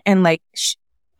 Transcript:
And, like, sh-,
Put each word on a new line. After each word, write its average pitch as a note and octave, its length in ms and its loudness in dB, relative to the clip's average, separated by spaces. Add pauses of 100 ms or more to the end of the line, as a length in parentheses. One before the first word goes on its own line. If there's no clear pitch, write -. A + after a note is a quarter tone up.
And, F#3+ 180 2
like, E3 200 0 (120)
sh-, - 200 -6 (460)